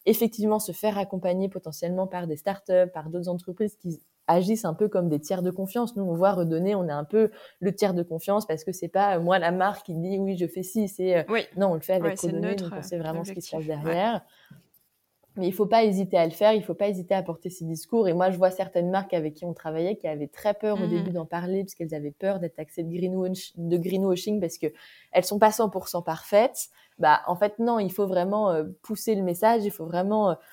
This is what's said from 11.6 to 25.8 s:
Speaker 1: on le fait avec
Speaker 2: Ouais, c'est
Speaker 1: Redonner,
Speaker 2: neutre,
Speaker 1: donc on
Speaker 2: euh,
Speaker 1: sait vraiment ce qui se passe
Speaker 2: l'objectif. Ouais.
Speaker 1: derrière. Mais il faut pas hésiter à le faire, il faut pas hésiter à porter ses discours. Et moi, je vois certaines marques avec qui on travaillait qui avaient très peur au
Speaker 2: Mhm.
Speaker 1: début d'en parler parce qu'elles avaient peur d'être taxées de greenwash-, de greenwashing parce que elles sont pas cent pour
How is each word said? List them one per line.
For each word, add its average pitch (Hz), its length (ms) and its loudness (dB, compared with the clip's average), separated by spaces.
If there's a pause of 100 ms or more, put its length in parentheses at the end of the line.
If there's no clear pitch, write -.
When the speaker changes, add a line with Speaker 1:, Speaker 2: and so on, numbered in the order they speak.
Speaker 1:
on 175 60 2
le 156 60 -2
fait 185 140 -2
avec 175 100 2
Speaker 2:
Ouais, 190 120 0
c'est 175 100 -6
Speaker 1:
Redonner, 170 220 -2
Speaker 2:
neutre, 196 160 -4
Speaker 1:
donc 170 100 -8
on 185 60 -8
Speaker 2:
euh, - 20 -10
Speaker 1:
sait 175 160 -8
vraiment 165 260 -6
ce 196 80 -10
qui 185 80 -10
se - 120 -14
passe 160 80 -4
Speaker 2:
l'objectif. 151 260 -6
Ouais. 165 60 0
Speaker 1:
derrière. 202 300 0 (1160)
Mais 185 120 -2
il 190 40 0
faut 190 140 0
pas 226 160 6
hésiter 190 340 2
à 170 100 6
le 165 40 -2
faire, 208 220 4
il 214 100 2
faut 175 120 -6
pas 202 120 -2
hésiter 185 260 -2
à 190 80 2
porter 175 300 -8
ses 170 140 -12
discours. 165 420 -2
Et 170 60 4
moi, 185 180 4
je 180 60 -2
vois 185 160 2
certaines 185 360 -2
marques 190 260 -2
avec 156 200 -2
qui 175 100 -14
on 170 80 -6
travaillait 165 440 -4
qui - 100 -10
avaient 151 220 -6
très - 260 -2
peur 208 260 -2
au 185 40 0
Speaker 2:
Mhm. 170 60 -2
Speaker 1:
début 170 200 0
d'en 170 160 -4
parler 180 380 -2
parce 190 100 -12
qu'elles 160 180 -8
avaient 147 200 -6
peur 190 260 -2
d'être 170 160 -6
taxées 156 300 -8
de 165 40 -4
greenwash-, 185 680 -4
de 170 200 0
greenwashing 190 640 0
parce 165 180 -4
que 156 100 -2 (420)
elles - 140 4
sont 202 160 -2
pas 214 100 8
cent 220 200 2
pour 185 180 -6